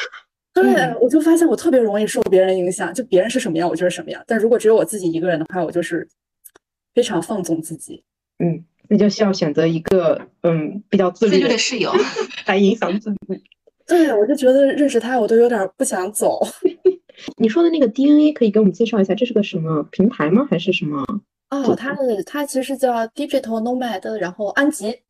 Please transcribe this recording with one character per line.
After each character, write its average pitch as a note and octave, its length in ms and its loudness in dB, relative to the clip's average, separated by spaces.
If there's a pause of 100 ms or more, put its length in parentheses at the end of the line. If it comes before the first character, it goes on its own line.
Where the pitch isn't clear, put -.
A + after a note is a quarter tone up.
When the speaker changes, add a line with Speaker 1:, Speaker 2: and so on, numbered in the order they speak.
(520)
Speaker 1:
对， F#4 100 2 (120)
Speaker 2:
嗯。 B3+ 260 -2
Speaker 1:
我 B3 80 4
就 C#4 100 2
发 D#4+ 160 4
现 E4 140 4
我 A3+ 80 2
特 - 140 0
别 C4 100 4
容 G#3 180 0
易 G#3+ 80 0
受 A3 180 -2
别 F#3 180 4
人 F#3+ 120 2
影 F#3 160 -2
响， F3+ 220 -6
就 A#3+ 120 -6
别 F#3 180 2
人 A3 80 -2
是 B3+ 100 -2
什 G#3+ 100 -6
么 D#3+ 60 -4
样， F3 100 -2
我 E3 80 -2
就 F3+ 140 0
是 - 20 2
什 F3 140 -10
么 - 60 -14
样。 - 160 -12
但 A3+ 120 -2
如 A3 120 2
果 A3+ 80 4
只 G#3+ 100 2
有 A3 80 6
我 E3 80 4
自 G3+ 160 -10
己 F3+ 100 -2
一 E3 80 -4
个 E3 80 -4
人 E3+ 120 0
的 D#3+ 80 -6
话， F3+ 180 -4
我 - 80 -8
就 F3 80 -2
是 E3+ 260 -6 (880)
非 A#3+ 80 2
常 F3+ 180 -2
放 G3+ 220 -6
纵 E3 200 -4
自 D#3+ 120 -12
己。 - 300 -18 (340)
Speaker 3:
嗯， E3 240 -4 (260)
那 G#3+ 80 2
就 G#3 120 4
需 G3+ 160 -2
要 G3 80 0
选 E3 200 -2
择 D#3 140 0
一 E3 140 0
个， E3 400 0 (220)
嗯， E3 480 -2
比 G3+ 80 2
较 F#3 120 2
自 A3+ 160 0
律 G3+ 60 4
的 F#3+ 60 4
Speaker 2:
自 F#3 60 2
律 - 80 0
的 A3 60 0
室 A#3+ 200 -4
友。 E3+ 120 -2 (280)
Speaker 3:
<laughs> - 280 -8
来 G3 100 0
影 G3+ 200 4
响 F#3+ 240 -4
自 G#3+ 100 -10
己。 G3 80 -6 (680)
Speaker 1:
对， D#4+ 260 4
我 G#3 140 2
就 C#4 80 0
觉 C4 180 2
得 C#4 140 6
认 C#4 220 2
识 A#3 120 0
他， B3 180 -4
我 G#3+ 80 0
都 A3 100 2
有 A#3 120 6
点 A#3+ 100 0
儿 F#3+ 80 -2 (100)
不 - 60 -4
想 F#3+ 300 -4
走。 - 280 -2 (500)
Speaker 3:
<laughs> - 480 -14
你 A3 100 2
说 D#4+ 140 2
的 E4+ 80 4
那 E4 100 0
个 B3 80 4
D C4 200 0
N D4 120 6
A， D4+ 120 4
可 D4+ 120 0
以 G#3+ 60 4
给 G#3+ 100 2
我 A3 40 4
们 F#3 80 4
介 A#3 120 0
绍 G#3+ 160 -2
一 F#3+ 40 4
下， F#3+ 100 -2
这 B3 100 0
是 A#3+ 80 -8
个 G#3+ 100 2
什 F#3+ 160 -6
么 D#3+ 320 -2
平 G3 180 2
台 D3+ 220 -2
吗？ B3 200 2
还 E3+ 80 0
是 F3+ 140 -2
什 - 120 -2
么 D3 200 -6 (460)
组 C#4 140 -4
织？ A3+ 80 2
Speaker 1:
哦， - 20 2
它 C#4 200 -8
的， B3 300 -2
它 D4 200 -6
其 C4+ 180 -4
实 C4+ 140 -6
叫 A#3 320 -2
Digital B3+ 540 -6
Nomad， A3+ 560 -6
然 F3 140 -6
后 G3+ 160 -6
安 C#4+ 220 0
吉， A3+ 240 -8 (160)